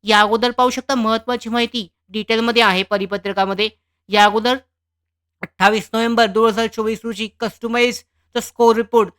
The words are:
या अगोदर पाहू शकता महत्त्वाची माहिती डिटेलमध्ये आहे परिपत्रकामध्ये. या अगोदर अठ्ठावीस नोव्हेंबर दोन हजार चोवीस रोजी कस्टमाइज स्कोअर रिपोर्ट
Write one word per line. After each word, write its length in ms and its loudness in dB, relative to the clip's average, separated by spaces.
या 160 2
अगोदर 320 2
पाहू 180 0
शकता 260 -4
महत्त्वाची 540 -4
माहिती 380 -4
डिटेलमध्ये 540 0
आहे 200 2
परिपत्रकामध्ये. 840 -4
या 140 4
अगोदर 320 2
अठ्ठावीस 520 0
नोव्हेंबर 320 2
दोन 220 2
हजार 200 0
चोवीस 360 -4
रोजी 260 -8
कस्टमाइज 640 -2
स्कोअर 340 2
रिपोर्ट 440 0